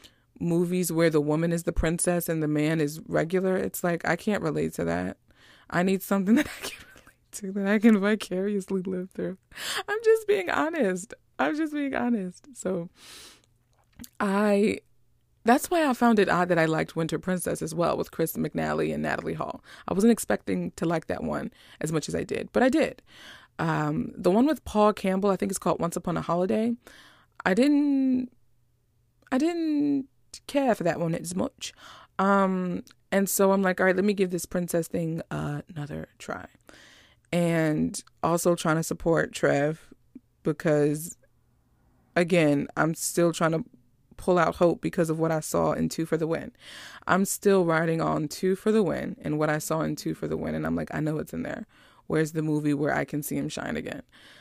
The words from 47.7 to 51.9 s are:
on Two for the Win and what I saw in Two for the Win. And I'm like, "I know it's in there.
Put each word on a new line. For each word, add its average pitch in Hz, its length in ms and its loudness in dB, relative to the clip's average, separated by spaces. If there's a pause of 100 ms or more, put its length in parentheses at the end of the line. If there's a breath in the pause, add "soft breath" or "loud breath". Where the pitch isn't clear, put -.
on 156 260 0
Two 185 280 -2
for 220 160 -2
the 220 120 4
Win 147 380 -4
and 151 160 -4
what 151 120 0
I 151 100 0
saw 160 220 -2
in 156 140 -2
Two 160 200 -6
for 156 120 -8
the 156 100 -4
Win. 156 180 -4
And 156 100 -4
I'm 160 100 -2
like, 160 180 -6
"I 156 60 -6
know 156 200 -2
it's - 140 -10
in 165 100 -6
there. - 240 -10 (400 soft breath)